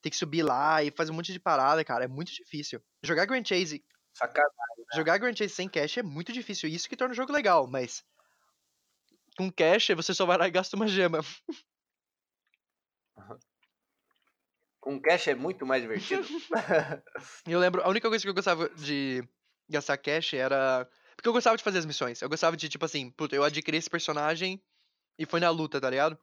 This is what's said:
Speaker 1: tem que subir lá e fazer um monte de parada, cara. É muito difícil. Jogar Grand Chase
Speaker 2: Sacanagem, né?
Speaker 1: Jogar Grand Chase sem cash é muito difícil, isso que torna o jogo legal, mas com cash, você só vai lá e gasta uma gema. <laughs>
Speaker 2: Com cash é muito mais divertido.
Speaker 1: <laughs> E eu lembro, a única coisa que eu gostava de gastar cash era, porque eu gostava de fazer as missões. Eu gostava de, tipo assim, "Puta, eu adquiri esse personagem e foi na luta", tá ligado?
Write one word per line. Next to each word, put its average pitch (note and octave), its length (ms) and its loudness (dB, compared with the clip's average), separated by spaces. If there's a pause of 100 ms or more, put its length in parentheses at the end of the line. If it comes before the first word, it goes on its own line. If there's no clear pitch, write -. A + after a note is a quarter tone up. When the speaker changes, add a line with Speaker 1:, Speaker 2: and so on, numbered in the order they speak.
Speaker 1:
tem D#3+ 100 -4
que - 60 -6
subir D#3+ 260 0
lá D3+ 400 4
e D3 80 0
fazer D#3+ 220 -4
um - 20 -6
monte F3 180 -6
de F3+ 80 -10
parada, D3+ 440 4
cara. B2+ 200 0
É B2+ 40 -4
muito C#3+ 240 -8
difícil. - 480 -10 (240)
Jogar E3 220 2
Grand B3 180 -2
Chase F3 400 -2 (300)
Speaker 2:
Sacanagem, A#2 760 0
né? - 80 -4
Speaker 1:
Jogar E3 200 2
Grand A#3+ 180 0
Chase G3+ 180 -4
sem F#3+ 140 -6
cash D#3 300 -2
é A#3+ 40 -4
muito E3+ 300 -8
difícil, G#3 360 -8
isso D#3+ 200 -6
que - 80 -10
torna B3+ 160 -2
o A#3 40 -8
jogo B3+ 160 -4
legal, F#3+ 340 4
mas B2+ 380 -6 (1300)
com F#3 140 -2
cash, F3 460 4
você D#3+ 180 -4
só F#3 120 0
vai F3+ 120 4
lá F3+ 100 4
e - 20 0
gasta F#3 260 -2
uma G#3+ 100 0
gema. F3+ 340 2
<laughs> - 420 -12 (3250)
Speaker 2:
Com C3+ 200 -8
cash E3+ 280 4
é C#3 60 4
muito C#3 300 -6
mais C3 180 2
divertido. D4 460 -4 (220)
Speaker 1:
<laughs> - 960 -2
E E3 60 -4
eu F3 80 2
lembro, F3+ 220 4
a F3 60 2
única A3 200 2
coisa A3 160 0
que G3 40 -4
eu G3 60 -4
gostava F3 360 2
de C#3 560 -4 (420)
gastar C#3+ 300 -2
cash D#3 360 -2
era, C3 540 2 (280)
porque - 120 0
eu A#3 40 2
gostava A3+ 240 4
de - 80 -6
fazer F#3+ 140 0
as D#3+ 80 -2
missões. B2+ 360 -4
Eu B2+ 60 -4
gostava E3 280 0
de, D#3 120 -6
tipo D#3 160 -6
assim, C#3 260 -6
"Puta, C#3+ 260 -6
eu C#3 80 4
adquiri D3+ 340 0
esse E3 120 -4
personagem E3 720 -2 (560)
e D#3 80 -4
foi E3+ 140 0
na F3 100 4
luta", D#3 300 0
tá C3 100 0
ligado? D3+ 320 0